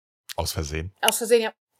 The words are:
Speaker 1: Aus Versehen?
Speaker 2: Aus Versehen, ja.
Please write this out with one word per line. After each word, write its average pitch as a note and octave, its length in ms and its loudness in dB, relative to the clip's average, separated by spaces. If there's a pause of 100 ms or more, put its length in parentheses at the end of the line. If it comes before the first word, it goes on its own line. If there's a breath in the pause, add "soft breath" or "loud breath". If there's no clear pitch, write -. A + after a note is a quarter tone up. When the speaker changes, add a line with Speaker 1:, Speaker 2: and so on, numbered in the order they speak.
(360)
Speaker 1:
Aus E2+ 160 -4
Versehen? D#2+ 480 -6
Speaker 2:
Aus A3 160 4
Versehen, A#3 280 4
ja. G#3+ 80 -4 (280)